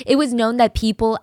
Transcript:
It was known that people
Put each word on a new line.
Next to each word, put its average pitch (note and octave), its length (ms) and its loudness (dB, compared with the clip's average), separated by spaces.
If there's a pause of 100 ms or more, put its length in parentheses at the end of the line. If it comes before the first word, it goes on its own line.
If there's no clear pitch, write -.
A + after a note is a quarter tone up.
It C#4 120 2
was C4 180 -2
known A#3 220 0
that A3+ 180 2
people A3 480 -2